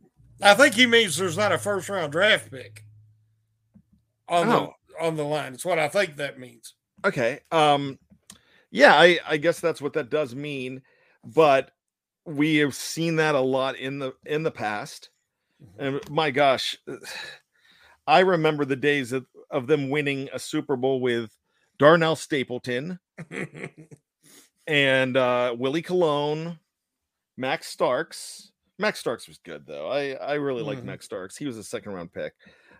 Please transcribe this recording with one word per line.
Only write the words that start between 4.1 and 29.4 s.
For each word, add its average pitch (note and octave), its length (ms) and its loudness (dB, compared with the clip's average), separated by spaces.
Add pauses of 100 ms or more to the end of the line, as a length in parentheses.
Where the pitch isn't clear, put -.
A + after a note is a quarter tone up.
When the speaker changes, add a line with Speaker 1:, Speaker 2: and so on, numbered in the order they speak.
Speaker 1:
on F3 220 2
Speaker 2:
Oh. F#3 240 0 (140)
Speaker 1:
the, E3 180 -8
on D#3+ 100 -2
the D3+ 100 -4
line. C#3+ 280 -4
It's B2 120 -14
what E3+ 140 0
I D#3 100 0
think F#3 260 0
that C#3 240 -8
means. B2 360 -20 (300)
Speaker 2:
Okay. C#3 360 0 (100)
Um, C#3+ 480 2 (720)
yeah, G#3 240 8
I, E3 320 8
I D#3 100 -2
guess D#3+ 220 0
that's D#3+ 220 -2
what C#3 120 -6
that C#3 160 -4
does C#3+ 240 -2
mean. C3 480 -8 (420)
But C3+ 480 4 (540)
we D3+ 320 0
have C#3+ 160 2
seen E3 440 -4
that D#3 180 2
a C3+ 40 2
lot C3 380 0
in C3+ 220 -8
the, C3 140 -6 (120)
in D3+ 180 -4
the D#3 80 -2
past. G#2+ 580 -8 (540)
Speaker 1:
Mm-hmm. - 200 -14 (140)
Speaker 2:
And - 120 -10
my D3+ 220 0
gosh, C3+ 460 2 (100)
<sighs> - 1200 -16
I F3 120 6
remember D#3 460 2
the C3+ 120 -2
days C#3 340 0
of, B2+ 140 -4 (260)
of C3 160 -4
them C#3+ 220 2
winning C#3 440 -2
a B2+ 60 -10
Super D3+ 380 -4
Bowl C3 240 0
with A#2+ 360 -2 (420)
Darnell D#3+ 360 8
Stapleton B2+ 840 -6 (300)
Speaker 1:
<laughs> - 1400 -18
Speaker 2:
and, C3+ 500 2
uh, B2 400 2
Willie C3+ 240 -2
Colon, D#3+ 800 -2 (760)
Max C3+ 300 -6
Starks. - 840 -4 (280)
Max G3+ 200 -4
Starks B2 280 -8
was D#2+ 100 -20
good, D2+ 280 -16